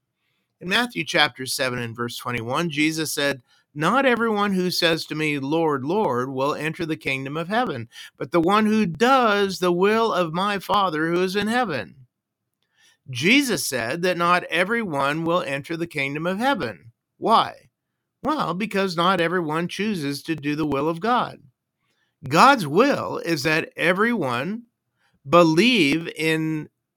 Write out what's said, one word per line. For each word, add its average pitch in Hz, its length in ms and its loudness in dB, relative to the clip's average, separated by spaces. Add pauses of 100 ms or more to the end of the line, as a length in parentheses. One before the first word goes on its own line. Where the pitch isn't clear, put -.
(600)
in 175 100 -10
Matthew 233 340 -2
chapter 147 420 0
seven 127 340 -2
and 117 160 -6
verse 120 220 -6
twenty-one, 123 520 -4
Jesus 156 420 -2
said, 143 300 -2 (320)
"Not 202 320 2
everyone 220 480 2
who 180 160 0
says 165 380 0
to - 80 -8
me, 151 240 -2
'Lord, 143 440 0
Lord,' 139 460 0
will 135 240 -2
enter 156 320 -6
the 156 120 -4
kingdom 135 380 -6
of 165 120 -6
heaven, 185 420 -4 (280)
but 143 140 -10
the 175 100 4
one 208 260 4
who 214 180 2
does 202 720 2
the 180 140 2
will 208 420 2
of 170 200 0
my 196 260 -2
Father 170 520 0
who 180 120 2
is 190 120 -2
in 208 120 -2
heaven." 196 480 -4 (1160)
Jesus 185 560 2
said 131 380 -4
that 180 140 0
not 175 260 2
everyone 165 800 -2
will 170 160 0
enter 139 340 -6
the 165 120 -6
kingdom 147 400 -4
of 190 100 -4
heaven. 143 540 -4 (260)
Why? 156 520 0 (540)
Well, 226 300 -2
because 196 420 -2
not 175 240 2
everyone 165 480 0
chooses 170 560 -4
to 160 120 -4
do 147 200 -4
the 156 120 -2
will 143 200 0
of 170 120 -2
God. 214 400 -2 (920)
God's 208 380 6
will 143 500 2
is 165 260 -2
that 160 320 -2
everyone 180 920 -2 (640)
believe 165 880 4
in 156 540 -2 (280)